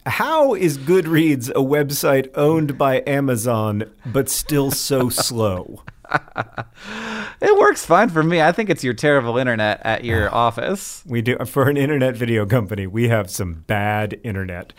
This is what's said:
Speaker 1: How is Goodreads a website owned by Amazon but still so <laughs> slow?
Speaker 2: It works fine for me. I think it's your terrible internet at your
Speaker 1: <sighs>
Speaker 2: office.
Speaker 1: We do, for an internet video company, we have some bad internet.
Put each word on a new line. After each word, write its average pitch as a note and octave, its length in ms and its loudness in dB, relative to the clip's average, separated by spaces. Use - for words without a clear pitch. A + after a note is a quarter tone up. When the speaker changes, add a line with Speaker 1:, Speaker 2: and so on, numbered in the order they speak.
Speaker 1:
How C#4 480 2
is D#3+ 240 0
Goodreads D#3 720 2
a - 120 -4
website C#3 720 0
owned D3 440 2
by C3 280 2
Amazon A#2 760 0
but C3 240 -2
still C#3 400 -2
so B2+ 400 -2
<laughs> - 0 -
slow? G#2 720 -4
Speaker 2:
It G4+ 160 6
works G#4 260 4
fine G3 240 4
for D#3+ 140 2
me. E3 180 2
I D#3 120 4
think G3 180 -2
it's C3+ 140 -2
your A#2+ 100 -2
terrible B2 420 2
internet A2+ 480 0
at A2 200 -2
your A2 300 0
Speaker 1:
<sighs> - 0 -
Speaker 2:
office. A#2+ 720 -2
Speaker 1:
We A#2+ 140 -2
do, A#2 240 0
for C3+ 240 2
an C#3+ 80 2
internet C3+ 400 0
video A2+ 300 0
company, G2+ 400 -2
we A2+ 220 0
have G#2+ 220 0
some E2+ 360 -6
bad G#2+ 580 -2
internet. F#2+ 540 -8